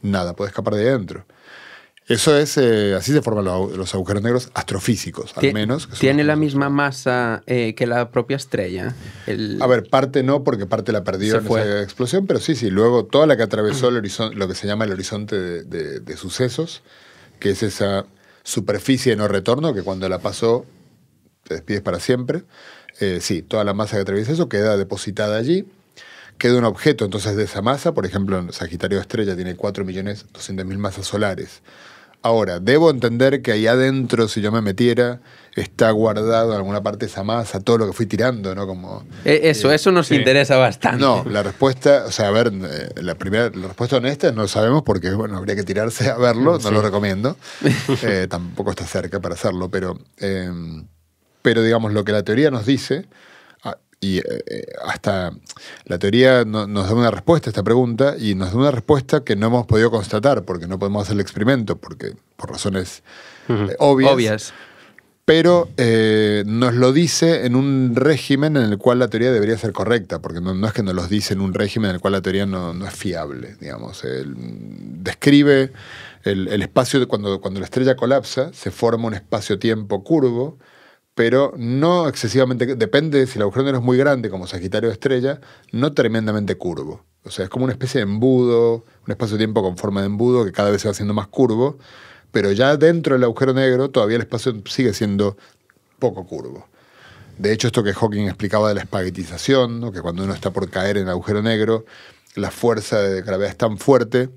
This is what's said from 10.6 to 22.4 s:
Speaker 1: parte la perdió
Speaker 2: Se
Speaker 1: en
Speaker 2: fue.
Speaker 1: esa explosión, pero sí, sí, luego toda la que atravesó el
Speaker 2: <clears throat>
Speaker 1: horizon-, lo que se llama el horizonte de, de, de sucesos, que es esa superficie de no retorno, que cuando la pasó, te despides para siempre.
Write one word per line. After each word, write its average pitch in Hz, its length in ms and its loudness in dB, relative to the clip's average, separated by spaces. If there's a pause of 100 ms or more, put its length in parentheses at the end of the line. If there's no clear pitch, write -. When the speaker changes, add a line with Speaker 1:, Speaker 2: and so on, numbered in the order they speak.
Speaker 1:
parte 104 280 -4
la 101 120 -2
perdió 98 280 -2
Speaker 2:
Se 113 80 2
Speaker 1:
en 104 40 -8
Speaker 2:
fue. 110 160 0
Speaker 1:
esa 104 220 -2
explosión, 127 440 -2
pero 143 140 0
sí, - 140 -2
sí, 110 160 -2
luego 113 340 4
toda 147 220 4
la 143 100 6
que 113 60 0
atravesó 107 480 0
el 123 60 0
Speaker 2:
<clears throat> 113 60 -2
Speaker 1:
horizon-, 107 340 -6
lo 98 120 -2
que 92 60 -6
se - 120 -10
llama 107 200 -2
el 101 60 -4
horizonte 104 460 -6
de, 87 260 -6
de, 76 360 -8
de 76 160 -12
sucesos, 127 680 -4 (580)
que 101 100 0
es 98 120 -2
esa 98 440 -2 (360)
superficie 117 720 0
de 107 40 2
no 104 120 0
retorno, 120 460 0
que 95 80 -6
cuando 95 260 -4
la 92 120 -2
pasó, 113 440 -2 (840)
te 85 80 -6
despides 98 280 -6
para 87 180 -4
siempre. 127 440 -2 (560)